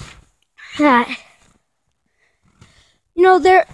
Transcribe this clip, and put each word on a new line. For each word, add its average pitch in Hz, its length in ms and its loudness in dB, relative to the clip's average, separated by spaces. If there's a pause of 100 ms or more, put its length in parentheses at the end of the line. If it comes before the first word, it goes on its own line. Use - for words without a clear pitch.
(760)
That. 254 320 0 (2000)
You 339 80 -2
know, 370 160 2
there, 370 340 0